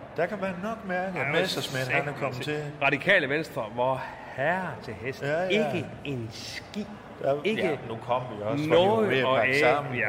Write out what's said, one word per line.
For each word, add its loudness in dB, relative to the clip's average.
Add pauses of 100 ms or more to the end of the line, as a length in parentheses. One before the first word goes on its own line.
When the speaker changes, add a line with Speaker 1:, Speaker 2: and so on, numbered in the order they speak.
(180)
Speaker 1:
Der 2
kan -6
man -2 (140)
nok -4 (100)
mærke, -2
at 0
Speaker 2:
Ja, 0 (100)
Speaker 1:
Messerschmidt, -2
han 2
er -4
Speaker 2:
satme -6
Speaker 1:
kommet -2
Speaker 2:
til. -2
Speaker 1:
til. -2 (180)
Speaker 2:
Radikale 4
Venstre, -2
hvor 2 (340)
herre 0 (140)
til -10
hest. -8
Speaker 1:
Ja, 0
ja. 0
Speaker 2:
Ikke 2 (200)
en -4
skid. -10 (380)
Speaker 1:
Ja, 2 (100)
Speaker 2:
Ikke 0
Speaker 1:
ja, 2 (180)
nu -6 (100)
kom 2 (160)
vi -6
også, 0
for 4
de 10
var 6
Speaker 2:
noget 4
Speaker 1:
ved 4
at 4
Speaker 2:
og 6
Speaker 1:
pakke 4
Speaker 2:
æ-, 6
Speaker 1:
sammen, 4
Speaker 2:
vi 0
er 2